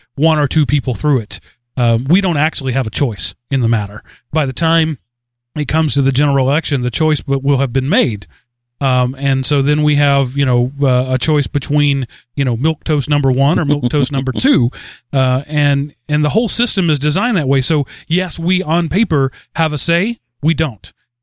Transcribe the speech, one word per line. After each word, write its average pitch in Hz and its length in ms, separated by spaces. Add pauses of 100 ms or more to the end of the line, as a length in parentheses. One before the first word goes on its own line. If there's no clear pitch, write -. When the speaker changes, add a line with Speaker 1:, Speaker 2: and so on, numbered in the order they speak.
(160)
Speaker 1:
one 156 240
or 143 80
two 151 180
people 131 300
through 147 240
it. - 200 (380)
Um, 117 280
we 170 160
don't 180 160
actually 143 360
have 127 140
a 107 40
choice - 440 (160)
in 135 100
the 117 60
matter. 104 340 (320)
By 156 140
the 131 60
time 160 440 (580)
it 151 120
comes 160 260
to 143 80
the 135 100
general 139 360
election, 143 340
the 123 100
choice 156 300
w-, 139 260
will 139 120
have 131 120
been 131 160
made. 143 380 (560)
Um, 127 360
and 135 280
so 143 160
then 147 220
we 151 120
have, 139 400
you 139 100
know, 123 260 (100)
uh, 127 320
a 127 40
choice 151 300
between, 143 600 (280)
you 139 80
know, 123 140
milquetoast 151 500
number 143 240
one 139 280
or - 60
milquetoast 143 460
number 135 200
Speaker 2:
<laughs> 120 60
Speaker 1:
two. 165 320 (440)
Uh, 131 340
and, 147 460 (160)
and 151 160
the 143 40
whole 214 200
system 196 400
is 151 100
designed 185 380
that 147 100
way. 135 140
So 147 240 (220)
yes, 175 320
we 175 240
on 165 260
paper 151 420 (240)
have 160 160
a 151 60
say. 180 420 (220)
We 160 140
don't. 135 360 (320)